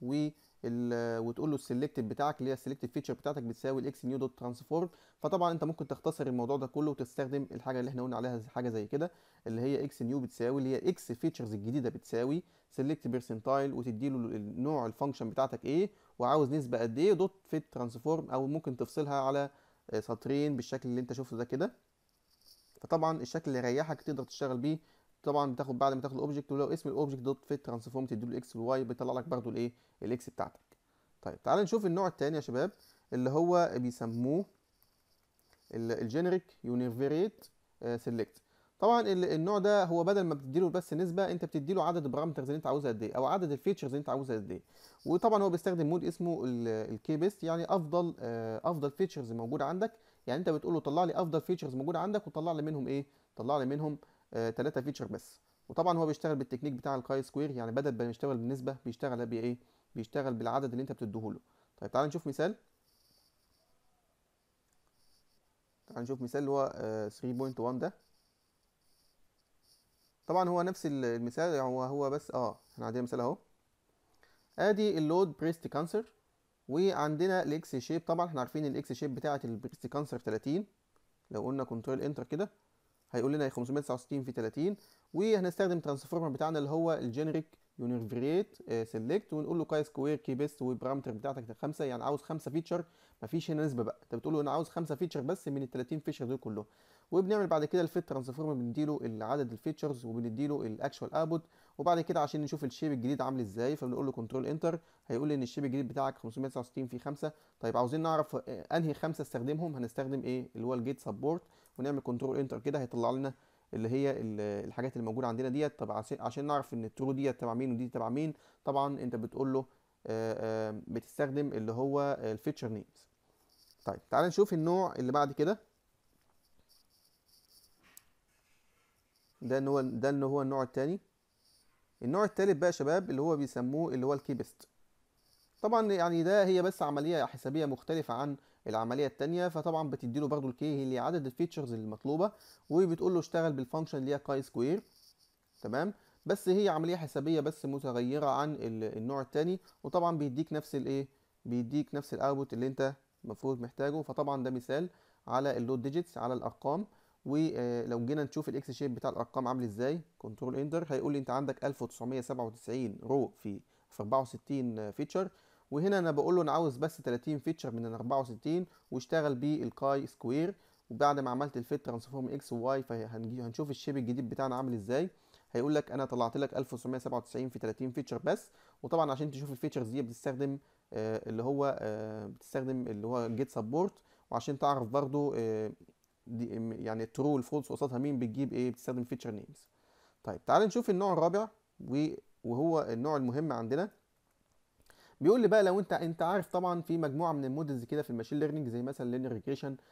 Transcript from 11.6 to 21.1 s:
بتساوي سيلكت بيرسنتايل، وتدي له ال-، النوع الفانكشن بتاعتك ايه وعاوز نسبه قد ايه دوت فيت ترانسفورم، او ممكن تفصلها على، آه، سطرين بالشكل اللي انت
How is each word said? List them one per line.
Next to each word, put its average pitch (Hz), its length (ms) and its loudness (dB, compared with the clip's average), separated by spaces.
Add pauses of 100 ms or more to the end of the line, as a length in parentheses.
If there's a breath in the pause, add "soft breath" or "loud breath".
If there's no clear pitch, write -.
بتساوي 135 540 -2 (280 soft breath)
سيلكت 143 360 -2
بيرسنتايل، 127 680 0
وتدي 123 360 -2
له 135 80 0
ال-، 113 180 -2
النوع 123 500 -2
الفانكشن 127 440 -2
بتاعتك 131 360 -2
ايه 180 240 2 (300 soft breath)
وعاوز 131 340 4
نسبه 123 260 0
قد 117 180 0
ايه 190 160 6
دوت 180 200 2 (160)
فيت - 240 -4
ترانسفورم، 123 560 -2
او 131 180 0
ممكن 143 300 -2
تفصلها 143 440 -2
على، 139 280 2 (400 soft breath)
آه، 110 100 0
سطرين 139 560 0
بالشكل 127 340 -4
اللي 123 120 0
انت 127 120 -4